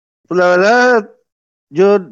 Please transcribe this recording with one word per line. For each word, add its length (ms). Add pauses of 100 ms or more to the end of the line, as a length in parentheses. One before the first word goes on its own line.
(280)
pues, 120
la 80
verdad, 640 (580)
yo 300 (120)